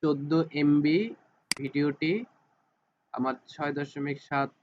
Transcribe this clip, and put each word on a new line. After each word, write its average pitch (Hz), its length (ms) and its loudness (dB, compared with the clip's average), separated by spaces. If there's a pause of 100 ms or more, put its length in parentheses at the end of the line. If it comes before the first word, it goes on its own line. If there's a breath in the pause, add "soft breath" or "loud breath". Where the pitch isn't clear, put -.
চোদ্দ 147 300 0 (300)
এমবি 147 380 4 (600)
ভিডিওটি 143 540 -2 (1000)
আমার 127 220 -2 (120)
ছয় 143 260 -6
দশমিক 143 440 -6 (100)
সাত 139 220 -2 (140)